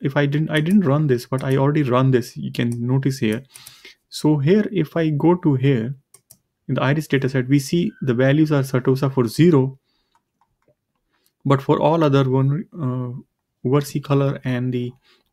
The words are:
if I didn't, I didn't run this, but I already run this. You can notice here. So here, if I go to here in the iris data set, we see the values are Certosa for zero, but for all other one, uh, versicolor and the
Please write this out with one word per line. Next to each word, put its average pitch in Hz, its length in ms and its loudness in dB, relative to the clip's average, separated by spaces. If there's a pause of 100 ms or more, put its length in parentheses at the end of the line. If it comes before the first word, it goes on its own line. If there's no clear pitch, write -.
if 143 120 -4
I 147 120 0
didn't, 151 240 -2
I 156 100 -2
didn't 185 220 2
run 147 240 2
this, 120 180 0
but 131 180 -4
I 135 140 -2
already 147 280 2
run 127 260 2
this. 120 260 0
You 147 160 -10
can 120 340 -4
notice 135 320 -2
here. 113 240 -2 (680)
So 151 260 0
here, 185 340 2
if 160 240 -4
I 165 140 0
go 156 280 2
to 151 180 2
here 131 400 0 (760)
in 135 60 -4
the 147 80 -2
iris 151 260 -2
data 135 220 0
set, 127 180 -4
we 143 100 4
see 170 320 -2 (120)
the 123 100 0
values 143 400 2
are 139 100 2
Certosa 131 500 0
for 123 140 0
zero, 135 520 2 (1700)
but 135 160 2
for - 180 0
all 156 240 2
other 139 240 2
one, 135 460 0
uh, 127 920 -8
versicolor 139 800 -2
and 127 280 -4
the 123 200 -6 (400)